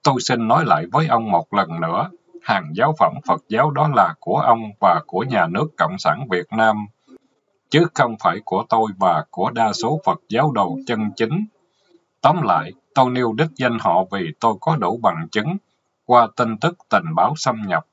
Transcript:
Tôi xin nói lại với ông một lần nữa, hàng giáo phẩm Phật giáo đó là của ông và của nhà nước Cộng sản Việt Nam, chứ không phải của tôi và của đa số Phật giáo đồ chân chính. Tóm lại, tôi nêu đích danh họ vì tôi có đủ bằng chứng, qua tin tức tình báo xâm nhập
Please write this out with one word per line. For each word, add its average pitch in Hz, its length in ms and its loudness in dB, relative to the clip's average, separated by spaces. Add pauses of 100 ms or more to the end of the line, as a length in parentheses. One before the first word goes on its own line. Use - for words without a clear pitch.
Tôi 135 160 2
xin 117 280 -2
nói 147 180 2
lại 85 260 2
với 156 160 0
ông 113 240 0
một 85 220 0
lần 82 280 -2
nữa, 87 280 -4 (320)
hàng 90 340 -2
giáo 135 240 0
phẩm 85 140 2 (140)
Phật - 220 -2
giáo 131 220 2
đó 147 240 0
là 90 240 4
của 95 180 -4
ông 117 420 0
và 87 280 4
của 95 160 -4
nhà 107 240 0
nước 104 200 -2 (100)
Cộng 85 200 -2
sản 110 320 -2
Việt 90 220 -2
Nam, 107 340 0 (840)
chứ 160 240 4
không 120 260 2
phải 87 260 0
của 98 240 -2
tôi 110 280 2
và 85 340 2
của 101 200 -4
đa 113 220 0
số 127 320 -2
Phật 87 140 0 (100)
giáo 139 220 2
đồ 90 260 -2 (100)
chân 107 280 -2
chính. 151 300 -2 (760)
Tóm 165 200 2
lại, 87 320 0 (220)
tôi 127 160 2
nêu 123 220 0
đích 156 220 0
danh 120 240 -2
họ 90 320 2
vì 87 280 -6
tôi 113 220 2
có 160 140 0
đủ 110 280 -2
bằng 82 280 0
chứng, 135 260 -2 (480)
qua 120 300 6
tin 113 220 -2
tức 170 200 -2 (120)
tình 82 260 0
báo 95 200 2
xâm 117 320 -4
nhập 82 260 -2